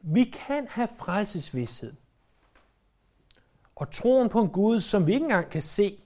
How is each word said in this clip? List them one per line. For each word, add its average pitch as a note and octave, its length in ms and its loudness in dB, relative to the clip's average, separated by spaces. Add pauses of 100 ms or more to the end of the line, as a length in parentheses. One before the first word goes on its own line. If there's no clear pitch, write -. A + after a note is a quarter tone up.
Vi F3+ 220 2
kan C4+ 440 -4
have - 200 -4
frelsesvished E3+ 1040 -6 (1800)
og - 160 -8
troen B3 380 2
på A3+ 120 2
en F#3+ 80 2
Gud, G#3+ 300 2
som F3+ 280 2
vi F#3 60 4
ikke C#4 100 2
engang G#3 260 0
kan D#3+ 120 -4
se. G3+ 440 0